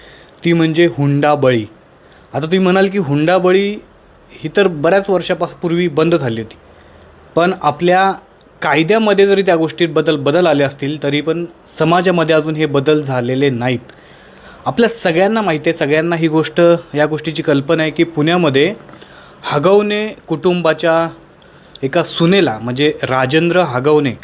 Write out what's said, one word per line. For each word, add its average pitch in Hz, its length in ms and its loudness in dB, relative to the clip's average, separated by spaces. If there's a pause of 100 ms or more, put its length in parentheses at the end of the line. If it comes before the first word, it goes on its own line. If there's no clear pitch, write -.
(440)
ती 170 80 2
म्हणजे 165 340 2
हुंडाबळी. 139 760 2 (680)
आता 127 80 -6
तुम्ही 160 180 -2
म्हणाल 190 300 2
की 196 100 -6
हुंडाबळी 180 800 0 (540)
ही 156 260 -12
तर 196 120 4
बऱ्याच 175 420 0
वर्षापास-, 175 460 -2
पूर्वी 175 320 -2
बंद 160 260 0
झाली 120 260 -2
होती, 110 160 -14 (800)
पण 175 180 2 (100)
आपल्या 180 500 2 (500)
कायद्यामध्ये 196 640 2
जरी 196 160 2
त्या 180 140 2
गोष्टीत 165 320 -2
बदल, 156 280 0
बदल 143 300 0
आले 143 180 2
असतील, 139 380 -6
तरी 143 180 -2
पण 160 240 -4 (220)
समाजामध्ये 170 680 2
अजून 156 200 -2
हे 156 100 0
बदल 147 360 2
झालेले 131 480 -2
नाहीत. 123 280 -2 (880)
आपल्या 233 220 2
सगळ्यांना 196 540 0
माहिती 165 280 -2
आहे, 160 80 -2
सगळ्यांना 160 380 0
ही 160 120 0
गोष्ट, 156 320 0 (340)
या 147 120 2
गोष्टीची 156 360 -4
कल्पना 156 400 0
आहे 156 100 -2
की 165 120 0
पुण्यामध्ये 165 680 0 (680)
हगवणे 208 680 0 (200)
कुटुंबाच्या 165 800 0 (720)
एका 151 200 0
सुनेला, 165 600 0
म्हणजे 139 400 -2
राजेंद्र 143 580 0
हगवणे, 143 520 0 (120)